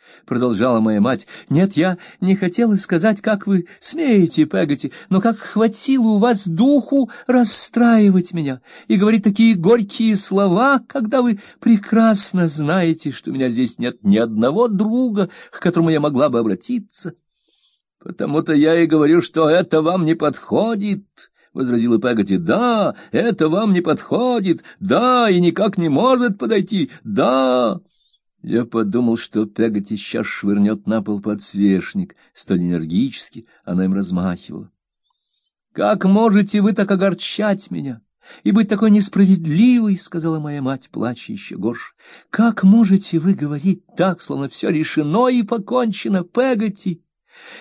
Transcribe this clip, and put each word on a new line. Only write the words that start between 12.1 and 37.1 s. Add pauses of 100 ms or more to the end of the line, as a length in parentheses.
знаете,
что
у
меня
здесь
нет
ни
одного
друга, (200)
к
которому
я
могла
бы
обратиться». (840)
«Потому-то
я
и
говорю,
что
это
вам
не
подходит», (220)
возразила
Пегати.
«Да, (160)
это
вам
не
подходит, (180)
да,
и
никак
не
может
подойти, (140)
да». (640)
Я
подумал,
что
Пегати
сейчас
швырнёт
на
пол
подсвечник, (180)
столь
энергически (180)
она
им
размахивала. (1000)
«Как
можете
вы
так
огорчать